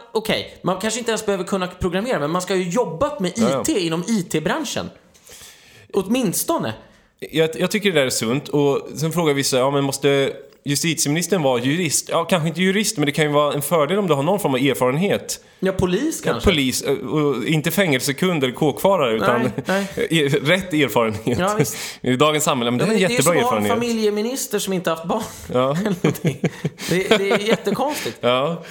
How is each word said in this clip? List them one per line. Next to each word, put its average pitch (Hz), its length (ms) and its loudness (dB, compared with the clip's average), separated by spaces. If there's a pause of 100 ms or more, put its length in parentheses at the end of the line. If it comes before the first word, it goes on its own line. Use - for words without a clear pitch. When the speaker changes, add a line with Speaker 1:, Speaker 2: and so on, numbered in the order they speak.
(120)
Speaker 1:
okej, 175 500 -4
man 180 180 -2
kanske 214 200 -4
inte 233 120 -4
ens 220 140 -2
behöver 196 180 -2
kunna 185 240 -2
programmera, 185 520 -2
men 147 120 -2
man 180 100 0
ska 185 140 -2
ju 185 140 0
jobbat 240 500 -2
med 185 160 -2
Speaker 2:
Ja, 226 160 2
ja. 269 100 0
Speaker 1:
I 208 40 -4
T 302 140 0
inom 170 280 -2
I 220 160 0
T-branschen. 180 640 -4 (1040)
Åtminstone. 196 800 0 (460)
Speaker 2:
Jag, 160 300 0 (100)
jag 175 120 0
tycker 202 200 0
det 156 80 2
där 135 60 4
är 127 40 0
sunt. 123 400 -2
Och 143 460 2
sen 156 160 -2
frågar 156 220 2
vissa, 139 240 0
ja, 131 140 2
men 139 120 2
måste 139 500 2 (320)
Justitieministern 160 760 0
var 127 160 2
jurist. 143 500 0
Ja, 165 160 0
kanske 165 240 0
inte 160 120 -4
jurist, 190 360 0
men 147 80 2
det 143 60 0
kan 156 140 2
ju 147 60 0
vara 147 220 2
en 143 80 -2
fördel 160 380 2
om 202 80 0
du 156 60 4
har 139 100 0
någon 185 160 2
form 151 140 0
av 127 60 2
erfarenhet. 131 800 0 (200)
Speaker 1:
Ja, 185 120 0
polis 190 540 0
Speaker 2:
Ja, 160 60 0
Speaker 1:
kanske. 117 180 0
Speaker 2:
polis, 135 320 2
eh, 139 160 0
och 135 480 0
inte 156 260 0
fängelsekund 156 720 0
eller 123 100 0
kåkfarare, 147 640 2
utan 117 260 2
Speaker 1:
Nej, - 100 0 (440)
nej. - 120 -2
Speaker 2:
<laughs> - 20 -
e-, 156 180 2 (160)
rätt 185 300 0
erfarenhet. 120 640 0
Speaker 1:
Ja, 196 200 0
visst. - 180 0 (240)
Speaker 2:
I 127 140 0
dagens 151 280 2
samhälle, 120 280 0
men 123 60 0
det - 80 0
Speaker 1:
Ja, 196 60 2
Speaker 2:
är - 40 2
en 202 60 2
Speaker 1:
men 185 80 2
det - 60 -2
är - 20 -2
Speaker 2:
jättebra 175 160 4
Speaker 1:
som 143 100 4
att 120 80 2
ha 110 60 2
en 104 80 0
Speaker 2:
erfarenhet. 226 260 0
Speaker 1:
familjeminister 220 680 -2
som 190 140 -2
inte 175 160 -2
haft 165 160 -4
barn. 220 180 -2 (300)
Speaker 2:
Ja. 127 180 2
Speaker 1:
<laughs> 151 80 -2
Eller 214 100 0 (140)
någonting. 147 360 0 (500)
Det, 190 280 2
det 196 140 0
är 220 80 4
jättekonstigt. 214 840 -2
Speaker 2:
Ja, 139 500 0